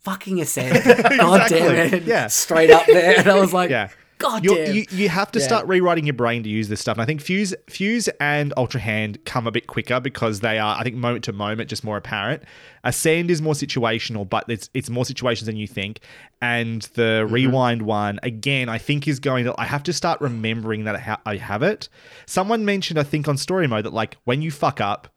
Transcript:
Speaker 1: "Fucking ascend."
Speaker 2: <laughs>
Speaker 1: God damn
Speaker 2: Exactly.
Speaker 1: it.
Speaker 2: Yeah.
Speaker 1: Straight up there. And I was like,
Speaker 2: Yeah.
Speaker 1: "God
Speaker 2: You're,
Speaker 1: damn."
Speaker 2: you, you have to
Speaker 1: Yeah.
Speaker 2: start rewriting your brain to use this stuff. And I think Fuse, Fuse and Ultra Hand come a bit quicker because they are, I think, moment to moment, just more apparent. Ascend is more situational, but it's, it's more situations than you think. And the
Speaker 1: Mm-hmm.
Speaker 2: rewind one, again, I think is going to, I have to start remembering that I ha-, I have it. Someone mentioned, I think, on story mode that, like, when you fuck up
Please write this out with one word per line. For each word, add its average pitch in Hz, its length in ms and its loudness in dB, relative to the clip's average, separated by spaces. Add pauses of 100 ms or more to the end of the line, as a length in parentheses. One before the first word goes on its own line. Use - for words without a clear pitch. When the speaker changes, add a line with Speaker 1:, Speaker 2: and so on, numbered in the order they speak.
Speaker 1:
"Fucking 190 400 -4
ascend." 131 440 0
Speaker 2:
<laughs> 247 340 6
Speaker 1:
God 190 300 6
damn 165 220 4
Speaker 2:
Exactly. 170 280 4
Speaker 1:
it. 165 60 -2
Speaker 2:
Yeah. 170 240 0
Speaker 1:
Straight 160 420 4
up 165 160 10
there. 180 320 8
And 185 100 6
I 196 100 6
was 185 140 4
like, 180 180 0
Speaker 2:
Yeah. 110 180 0 (300)
Speaker 1:
"God 220 260 -2
Speaker 2:
You're, 170 220 4
Speaker 1:
damn." 151 80 -2
Speaker 2:
you, 208 160 0
you 190 180 0
have 185 240 -2
to 240 60 -2
Speaker 1:
Yeah. - 80 0
Speaker 2:
start 220 220 0
rewriting 175 380 2
your 147 80 -2
brain 117 280 -2
to 107 60 -6
use 107 200 -2
this 107 120 -4
stuff. 110 160 -2
And 117 60 -4
I 113 40 -2
think 151 140 -4
Fuse, 190 340 -2 (160)
Fuse 214 380 -2 (120)
and 147 360 -2
Ultra 123 240 -2
Hand 107 440 -4
come 117 220 -4
a 113 60 -2
bit 117 160 -4
quicker 123 320 -4
because 113 400 -4
they 110 180 -2
are, 107 200 0
I - 40 -6
think, 117 140 -6
moment 120 280 -4
to 113 80 -8
moment, 104 380 -6
just - 140 -10
more 107 120 -6
apparent. 107 460 -6 (420)
Ascend 165 460 0
is 165 100 2
more 156 140 0
situational, 113 760 -4
but 110 200 -2
it's, 117 260 -6
it's 131 160 -6
more 123 140 -2
situations 117 420 -4
than 110 100 -6
you 107 120 -8
think. 104 320 -10 (400)
And 117 420 -2 (120)
the 110 300 2
Speaker 1:
Mm-hmm. 107 100 -2
Speaker 2:
rewind 123 480 2
one, 104 420 -2
again, 123 440 -4
I 113 100 -4
think 147 280 -2
is 135 140 -2
going 131 240 0
to, 123 140 -2
I 117 80 -4
have 139 180 -6
to 180 80 -4
start 165 280 -2
remembering 113 640 -4
that 104 120 -4
I - 20 -6
ha-, 107 280 -6
I 107 100 -4
have 107 260 -4
it. 208 260 -2 (380)
Someone 214 380 -2
mentioned, 196 340 -2
I 147 60 2
think, 147 240 -4
on 143 80 0
story 180 320 -2
mode 107 160 -2
that, 107 80 -8
like, 110 320 -4
when 135 180 -2
you 160 80 -4
fuck 143 300 -2
up 104 360 -4